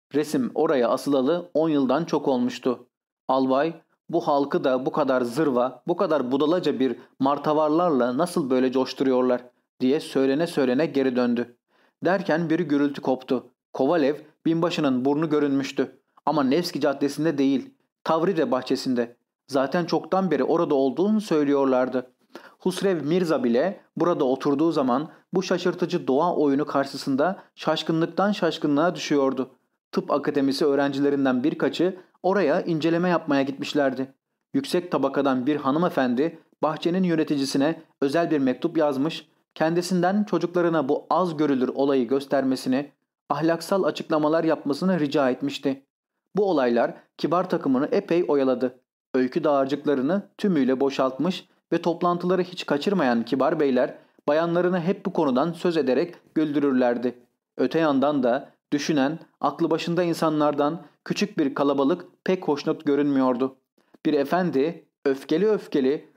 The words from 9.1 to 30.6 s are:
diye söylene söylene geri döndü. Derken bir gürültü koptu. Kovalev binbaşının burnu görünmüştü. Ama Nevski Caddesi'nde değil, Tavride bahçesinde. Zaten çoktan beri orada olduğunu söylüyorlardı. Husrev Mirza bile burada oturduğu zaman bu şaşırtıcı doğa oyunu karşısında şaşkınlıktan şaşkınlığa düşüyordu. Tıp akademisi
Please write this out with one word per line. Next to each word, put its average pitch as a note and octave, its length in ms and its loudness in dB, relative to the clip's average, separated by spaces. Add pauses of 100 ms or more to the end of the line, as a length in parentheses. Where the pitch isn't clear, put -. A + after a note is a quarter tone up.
diye C3 200 2
söylene C#3 480 0
söylene C#3 380 0
geri C3+ 300 0
döndü. A#2+ 400 0 (500)
Derken E3+ 440 0
bir D#3+ 100 2
gürültü C#3+ 420 0
koptu. C3 460 -2 (260)
Kovalev C#3+ 420 2 (300)
binbaşının D#3+ 600 0
burnu D3 240 0
görünmüştü. C#3 720 -2 (260)
Ama D3 180 2
Nevski D3+ 380 0
Caddesi'nde C#3+ 560 0
değil, C3+ 360 0 (300)
Tavride D#3+ 480 0
bahçesinde. B2+ 640 -2 (320)
Zaten C#3 380 -2
çoktan F3 460 0
beri B2+ 120 2
orada D3+ 320 2
olduğunu D3+ 460 2
söylüyorlardı. C3+ 880 0 (480)
Husrev F3+ 440 -2
Mirza D#3 400 0
bile B2+ 380 0 (160)
burada E3+ 260 2
oturduğu C#3 480 2
zaman C#3+ 380 0 (240)
bu F#3 100 0
şaşırtıcı F3 640 -2
doğa C#3+ 280 2
oyunu C#3+ 300 2
karşısında C#3 800 -2 (120)
şaşkınlıktan E3 760 0
şaşkınlığa D#3+ 640 0
düşüyordu. C3+ 540 0 (420)
Tıp - 200 -4
akademisi C#3 540 0